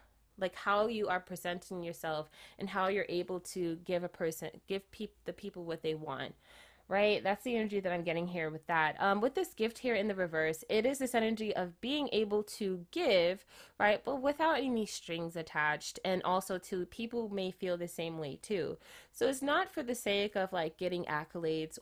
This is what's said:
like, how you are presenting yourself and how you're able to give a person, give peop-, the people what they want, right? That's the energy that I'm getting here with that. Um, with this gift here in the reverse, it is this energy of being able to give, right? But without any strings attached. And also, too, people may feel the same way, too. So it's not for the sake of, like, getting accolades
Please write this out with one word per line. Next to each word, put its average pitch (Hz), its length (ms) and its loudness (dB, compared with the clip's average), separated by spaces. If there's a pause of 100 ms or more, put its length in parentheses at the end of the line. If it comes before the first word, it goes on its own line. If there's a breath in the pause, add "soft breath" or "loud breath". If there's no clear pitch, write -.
(400 loud breath)
like, 185 160 -2
how 208 320 2
you 214 200 0
are 185 120 2
presenting 180 640 -6
yourself 160 460 -6 (300 loud breath)
and 196 100 -6
how 190 180 0
you're 196 220 2
able 175 300 -2
to 170 460 -4
give 175 180 0
a 175 60 -4
person, 165 400 -4 (180)
give 196 240 -4
peop-, 208 240 -10 (100)
the 175 80 -4
people 185 300 -12
what 165 180 -6
they 156 140 0
want, 139 400 -6 (540 loud breath)
right? 202 320 4
That's 196 220 0
the 247 100 -2
energy 208 280 0
that 185 100 0
I'm 175 140 0
getting 170 220 0
here 170 220 -2
with 156 180 -10
that. 156 340 4
Um, 196 180 4
with 262 160 2
this 370 180 -2
gift 226 260 -2
here 247 140 0
in 208 140 2
the 202 80 0
reverse, 160 540 0
it 214 160 4
is 277 140 2
this 262 140 0
energy 220 400 2
of 175 280 -2
being 277 320 0
able 208 300 2
to 185 480 -4
give, 196 540 4 (320 loud breath)
right? 208 280 4
But 262 160 -2
without 294 380 4
any 240 260 0
strings 170 500 -6
attached. 151 680 -2
And 185 180 0
also, 185 340 0
too, 180 280 -4
people 233 420 -4
may 190 240 -2
feel 180 240 -2
the 175 140 -4
same 165 300 -6
way, 147 220 -6
too. - 360 -2 (340 loud breath)
So - 160 2
it's 269 140 0
not 311 280 2
for 311 140 -6
the 240 120 -4
sake 202 420 0
of, 190 160 0
like, 160 240 0
getting 180 280 0
accolades 160 760 -2